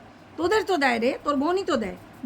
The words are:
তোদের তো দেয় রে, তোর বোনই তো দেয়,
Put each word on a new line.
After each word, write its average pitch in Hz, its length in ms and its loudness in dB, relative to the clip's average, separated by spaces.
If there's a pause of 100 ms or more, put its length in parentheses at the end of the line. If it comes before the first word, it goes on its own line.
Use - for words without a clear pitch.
(360)
তোদের 370 280 2
তো 370 120 0
দেয় 262 220 2
রে, 240 260 0
তোর 285 120 0
বোনই 349 280 0
তো 330 120 0
দেয়, 190 200 -4 (300)